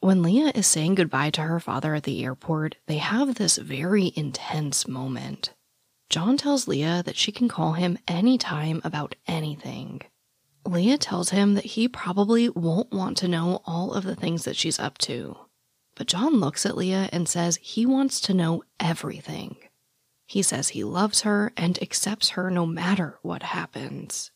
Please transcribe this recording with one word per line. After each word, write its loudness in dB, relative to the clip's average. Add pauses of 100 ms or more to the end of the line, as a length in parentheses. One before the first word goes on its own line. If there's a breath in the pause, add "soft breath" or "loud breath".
When 6
Leah 6
is 2
saying 4
goodbye 2
to -2
her 0
father -2
at -2
the -4
airport, -4 (100)
they -2
have 0
this 2
very 2
intense -4
moment. -6 (580)
John 2
tells 0
Leah 0
that -8
she -2
can 0
call 0
him 0 (100)
anytime 0
about -6 (140)
anything. -6 (640)
Leah 4
tells -2
him 6
that 0
he 0
probably 2
won't 0
want -2
to 0
know 2
all -4
of -2
the -6
things -2
that -4
she's -2
up -6
to. -6 (580)
But -10
John 4
looks -2
at -2
Leah 0
and -2
says 0
he 0
wants 2
to 0
know 2 (160)
everything. -4 (680)
He 0
says 0
he -6
loves 0
her 2
and 0
accepts -2
her -4
no 2
matter 0
what -6
happens. -8